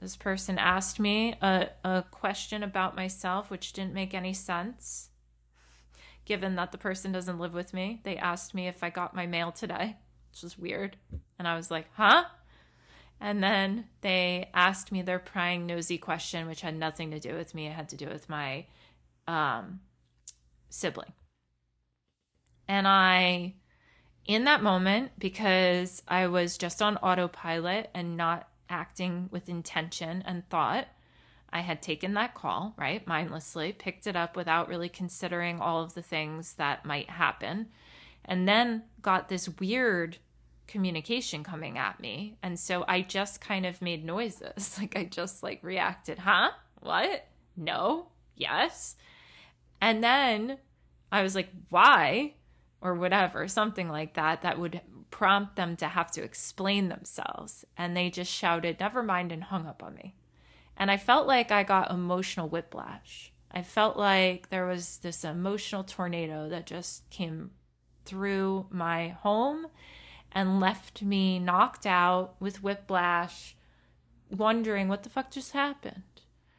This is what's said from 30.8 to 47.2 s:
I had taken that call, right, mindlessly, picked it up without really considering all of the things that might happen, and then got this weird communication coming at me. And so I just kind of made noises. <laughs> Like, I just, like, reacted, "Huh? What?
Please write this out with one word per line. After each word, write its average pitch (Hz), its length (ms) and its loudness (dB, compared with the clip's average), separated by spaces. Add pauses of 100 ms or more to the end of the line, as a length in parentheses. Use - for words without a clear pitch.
I 170 100 -2
had 170 200 -4
taken 175 340 -4
that 233 200 -2
call, 151 420 -4
right, 147 300 -4
mindlessly, 160 640 -4
picked - 340 -10
it 196 80 -4
up 170 220 -2
without 170 320 0
really 175 220 -4
considering 175 680 -4
all 165 240 0
of 165 120 -10
the 170 80 -10
things 156 540 -6
that 143 280 -2
might 143 240 -4
happen, 175 600 -2 (580)
and 185 200 2
then 226 360 4 (180)
got 190 300 0
this 185 180 -4
weird 185 720 0 (480)
communication 185 800 -2
coming 160 340 -8
at 127 220 -4
me. 147 420 -10
And 180 160 -4
so 180 300 -2
I 185 120 2
just 196 400 -4
kind 190 240 -2
of 180 160 -6
made 170 240 -4
noises. 196 720 -6
<laughs> 196 40 -10
Like, 208 160 -6
I 185 80 -2
just, 180 400 -8
like, - 180 -8
reacted, 180 560 -4
"Huh? 196 320 6 (300)
What? 214 480 0 (280)